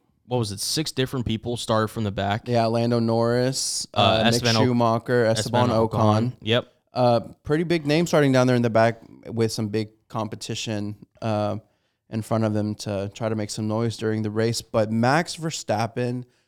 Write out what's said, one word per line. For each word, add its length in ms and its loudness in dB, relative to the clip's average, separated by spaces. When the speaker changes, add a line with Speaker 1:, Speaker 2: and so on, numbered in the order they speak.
Speaker 1:
what 120 -2
was 140 -2
it, 80 -8
six 320 -4
different 320 -2
people 320 -4
started 320 0
from 160 -6
the 60 -2
back. 380 -2
Speaker 2:
Yeah, 180 2
Lando 320 2
Norris, 960 0
Speaker 1:
Uh, 60 2
Speaker 2:
uh, 240 4
Mick 40 4
Speaker 1:
Esteban 280 2
Oc- 80 4
Speaker 2:
Schumacher, 600 2
Esteban 460 2
Speaker 1:
Esteban 0 -
Speaker 2:
Ocon. 200 2
Speaker 1:
Ocon. 420 2
Yep. 300 -2
Speaker 2:
Uh, 280 4
pretty 200 0
big 220 -2
name 200 2
starting 260 4
down 140 4
there 100 4
in 60 2
the 60 2
back 320 2
with 260 -2
some 160 -4
big 200 -4
competition, 880 -8
uh, 340 -2
in 120 -4
front 220 0
of 100 0
them 200 -2
to 400 -6
try 140 -6
to 80 -4
make 140 -6
some 180 -4
noise 280 -2
during 260 -2
the 80 -4
race. 320 -2
But 280 0
Max 460 0
Verstappen 880 -4